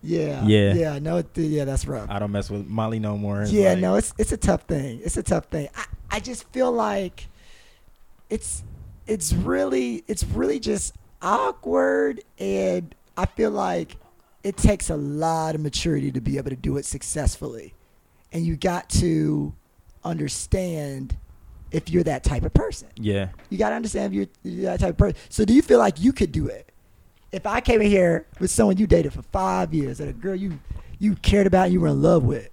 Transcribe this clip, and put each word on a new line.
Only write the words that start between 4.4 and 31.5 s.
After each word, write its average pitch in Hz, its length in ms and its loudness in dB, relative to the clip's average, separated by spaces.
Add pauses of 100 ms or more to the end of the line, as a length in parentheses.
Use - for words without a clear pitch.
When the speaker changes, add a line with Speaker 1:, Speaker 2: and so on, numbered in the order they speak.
Speaker 2:
thing. 135 400 -4
It's - 140 -4
a - 60 -4
tough 170 220 0
thing. 147 300 -6
I, - 100 -10 (260)
I 208 80 -4
just 233 320 -12
feel 254 200 0
like 208 560 -2 (1000)
it's, - 340 -6 (440)
it's 214 260 -2
really, 196 760 -2
it's - 160 -4
really - 360 -2
just 214 340 -4 (280)
awkward, 180 1000 0 (160)
and 190 540 -2 (240)
I 185 80 -2
feel 214 260 -2
like 180 460 -4 (460)
it 196 140 -6
takes - 320 4
a 160 80 -2
lot 160 580 -2
of 156 60 -4
maturity 143 500 -2
to 127 100 -4
be 139 160 -2
able 135 140 -6
to 131 40 -8
do 139 220 -4
it 143 80 -6
successfully, 127 880 -6 (580)
and 165 140 -2
you 165 120 0
got 175 340 -2
to 151 600 0 (500)
understand 151 1120 -4 (540)
if - 180 -4
you're 170 140 2
that 139 200 -2
type 123 220 0
of - 80 -4
person. - 420 0
Speaker 1:
Yeah. 98 340 -2 (200)
Speaker 2:
You 196 80 -6
gotta 214 180 0
understand 202 380 -4
if - 20 -4
you're, 190 380 -6
you're 185 180 -4
that 180 80 -4
type 185 120 0
of 160 60 -8
person. 104 200 4 (120)
So - 160 0
do 214 80 4
you 285 100 10
feel 247 160 8
like 196 200 2
you 247 140 4
could 175 180 0
do 143 160 -2
it? 110 240 -12 (640)
If 190 100 -6
I 220 160 0
came 226 200 4
in 208 80 6
here 175 360 4 (140)
with 185 100 0
someone 202 280 4
you 208 100 2
dated 131 260 4
for - 100 -10
five 185 500 -2
years, 135 260 -2
that 151 80 -6
a 139 60 -8
girl 185 220 -6
you, 185 240 -6 (400)
you 208 160 2
cared 196 320 4
about, 185 240 4